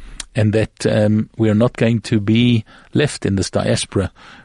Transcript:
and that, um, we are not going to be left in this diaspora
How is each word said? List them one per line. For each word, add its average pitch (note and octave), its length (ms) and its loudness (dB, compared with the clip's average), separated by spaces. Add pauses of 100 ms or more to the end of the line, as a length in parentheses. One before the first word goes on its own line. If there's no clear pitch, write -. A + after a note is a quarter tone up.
(380)
and G#2 160 2
that, - 340 -2
um, G#2+ 500 2
we A2 120 2
are G#2 60 2
not A#2 220 0
going A#2 240 0
to A2+ 180 -2
be A2+ 460 2 (280)
left - 320 -2
in G2 100 -2
this F#2+ 160 -2
diaspora G2+ 600 -2 (340)